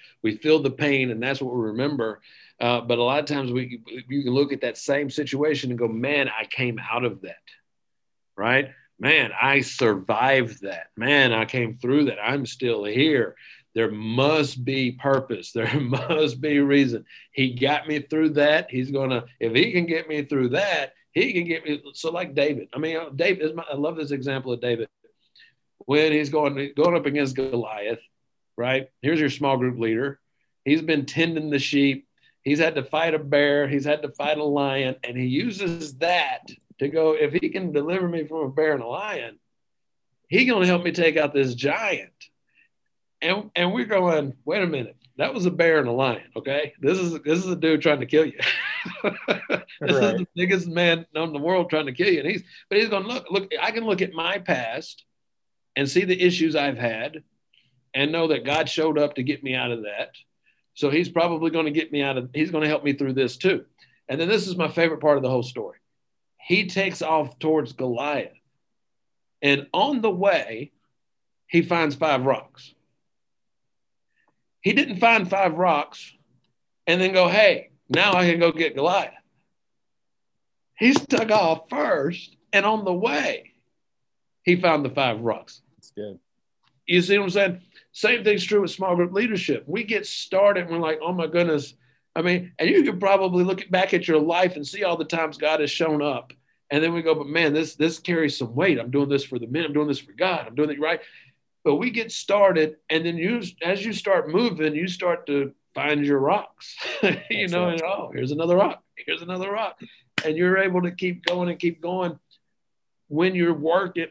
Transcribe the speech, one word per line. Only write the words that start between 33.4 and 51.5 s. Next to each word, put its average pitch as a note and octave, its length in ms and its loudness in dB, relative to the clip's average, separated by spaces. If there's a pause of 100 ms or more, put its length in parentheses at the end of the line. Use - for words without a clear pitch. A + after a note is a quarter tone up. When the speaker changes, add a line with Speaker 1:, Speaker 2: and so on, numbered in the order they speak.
Speaker 1:
He's C#3 180 -2
had D3 180 0
to C#3+ 60 -8
fight D3 300 -2
a D3+ 60 -2
lion. C#3 580 0
And A#2+ 140 -8
he B2+ 100 -2
uses E3 720 -4
that D#3+ 480 -2 (320)
to C3+ 100 -2
go, D#3+ 260 2
"If D3+ 180 0
he E3+ 160 0
can F#3 240 -4
deliver E3+ 360 -2
me E3+ 140 -4
from D3+ 160 -8
a D3 100 -4
bear D3+ 240 0
and C3 120 -2
a - 20 -8
lion, C#3+ 540 -8 (880)
he A#3+ 160 4
gonna A3+ 220 4
help F3+ 180 2
me E3 80 -2
take D#3+ 240 4
out D3 180 2
this C3+ 220 2
giant." D3 560 -2 (1080)
And, G3+ 360 -4
and F3 160 0
we're A#3+ 140 -2
going, E3+ 480 0 (100)
"Wait F#3+ 180 -2
a F3+ 60 0
minute. B2+ 260 -6 (220)
That A3 180 -2
was F#3+ 120 0
a F3+ 40 4
bear E3 300 4
and B2+ 80 0
a A#2 40 0
lion, B2 300 0 (140)
okay? C#3 440 -4
This E3+ 180 2
is, E3+ 240 -2
this D#3 180 0
is F#3+ 80 -6
a F3 80 -2
dude D3+ 260 2
trying D3+ 180 2
to B2 60 -6
kill D#3 200 4
you." - 120 -8 (640)
<laughs> G3+ 60 2 (720)
This D3+ 100 -2
is C3+ 100 4
Speaker 2:
Right. - 180 2
Speaker 1:
the F3+ 80 -4 (100)
biggest F3+ 320 0
man E3+ 360 2 (100)
in D#3+ 180 -2
the D3 60 -6
world F3 300 0